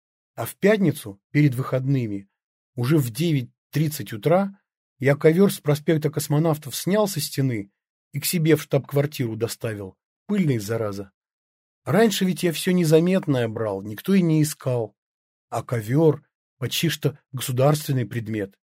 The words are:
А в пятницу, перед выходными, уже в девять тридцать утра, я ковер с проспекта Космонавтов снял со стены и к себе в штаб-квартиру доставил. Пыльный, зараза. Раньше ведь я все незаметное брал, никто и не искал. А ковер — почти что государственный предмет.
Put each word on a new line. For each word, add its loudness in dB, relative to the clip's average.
А -8
в -12
пятницу, 0
перед 4
выходными, -2
уже 0
в 0
девять -2
тридцать -4
утра, 0
я 2
ковер 4
с -10
проспекта 0
Космонавтов -2
снял 0
со -6
стены -4
и -8
к -8
себе 4
в -4
штаб-квартиру -2
доставил. -8
Пыльный, 0
зараза. -6
Раньше 2
ведь -2
я 2
все -2
незаметное 2
брал, -4
никто -2
и 6
не 4
искал. -4
А -6
ковер — 0
почти -2
что -4
государственный 0
предмет. -6